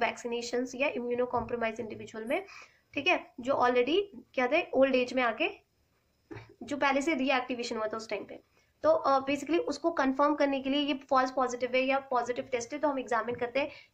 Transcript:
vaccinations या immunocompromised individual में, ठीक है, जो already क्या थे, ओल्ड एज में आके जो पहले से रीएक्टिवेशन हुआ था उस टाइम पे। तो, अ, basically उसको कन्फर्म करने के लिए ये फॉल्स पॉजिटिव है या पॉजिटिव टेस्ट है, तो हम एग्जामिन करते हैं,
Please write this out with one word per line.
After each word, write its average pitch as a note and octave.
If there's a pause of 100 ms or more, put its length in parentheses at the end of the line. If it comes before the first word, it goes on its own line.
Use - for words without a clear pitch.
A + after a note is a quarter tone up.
vaccinations A#3+
या C4
immunocompromised A#3+
individual A3
में, D4 (480)
ठीक C#4+
है, -
जो B3+
already B3 (320)
क्या B3+
थे, D#4+
ओल्ड C4
एज B3
में B3+
आके A#3+ (1120)
जो C#4+
पहले C#4
से D#4+
रीएक्टिवेशन B3+
हुआ A3
था A3+
उस A3
टाइम G3
पे। - (400)
तो, D4
अ, C#4
basically C#4+
उसको E4
कन्फर्म C#4+
करने C#4
के C4+
लिए C#4+
ये C#4+
फॉल्स C4
पॉजिटिव B3
है B3+
या C4+
पॉजिटिव B3
टेस्ट A#3
है, D4
तो D4+
हम C#4
एग्जामिन A#3
करते A#3+
हैं, C#4+ (220)